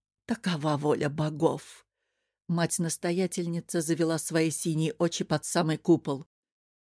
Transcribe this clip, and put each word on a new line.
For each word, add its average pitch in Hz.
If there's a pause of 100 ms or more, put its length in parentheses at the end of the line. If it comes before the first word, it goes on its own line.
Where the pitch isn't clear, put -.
(260)
такова 156
воля 147
богов». 151 (640)
Мать-настоятельница 170
завела 160
свои 160
синие 160
очи 170
под 151
самый 160
купол. 151 (600)